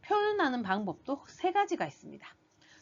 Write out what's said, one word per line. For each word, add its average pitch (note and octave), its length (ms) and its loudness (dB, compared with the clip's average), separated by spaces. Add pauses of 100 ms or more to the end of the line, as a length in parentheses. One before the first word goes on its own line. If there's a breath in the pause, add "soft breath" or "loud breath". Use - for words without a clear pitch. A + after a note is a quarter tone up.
표현하는 G4+ 560 2
방법도 G3 680 -4
세 - 240 -2
가지가 G4 360 0
있습니다. - 400 -16 (540 soft breath)